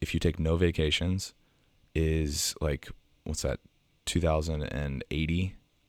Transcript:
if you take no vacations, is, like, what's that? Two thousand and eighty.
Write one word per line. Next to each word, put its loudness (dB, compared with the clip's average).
if -2
you 0
take 2
no 2
vacations, 2
is, 0
like, -2
what's -4
that? -2
Two 0
thousand 2
and -4
eighty. 0